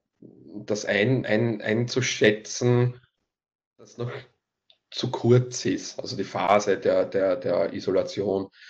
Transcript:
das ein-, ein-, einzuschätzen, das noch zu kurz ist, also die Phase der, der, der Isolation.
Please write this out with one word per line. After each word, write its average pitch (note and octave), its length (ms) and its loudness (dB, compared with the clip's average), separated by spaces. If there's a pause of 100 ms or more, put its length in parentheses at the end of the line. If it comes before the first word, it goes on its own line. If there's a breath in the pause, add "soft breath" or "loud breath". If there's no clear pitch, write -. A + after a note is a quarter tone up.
(640)
das G#2+ 200 -4
ein-, A#2+ 400 2
ein-, A2 360 0
einzuschätzen, B2 1400 0 (800)
das G#2+ 200 -20
noch A#2+ 140 -8 (800)
zu B2 200 -6
kurz B2 540 2
ist, - 340 -4
also - 160 -10
die G2 80 -4
Phase G2 540 2
der, F#2 280 2
der, F#2+ 300 0
der F2+ 380 0
Isolation. F#2+ 720 -2 (220 loud breath)